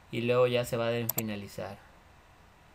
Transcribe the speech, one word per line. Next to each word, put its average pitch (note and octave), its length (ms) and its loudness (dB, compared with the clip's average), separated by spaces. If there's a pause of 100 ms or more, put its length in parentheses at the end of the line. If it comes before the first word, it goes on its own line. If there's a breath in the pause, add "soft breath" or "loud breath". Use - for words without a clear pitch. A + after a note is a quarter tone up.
(100)
y A#2 120 -4
luego B2 240 6
ya A#2+ 180 2
se B2 140 -4
va A#2 60 0
a A#2 60 0
dar A#2+ 100 0
en A#2 100 -4
finalizar. G2+ 680 -6 (1000)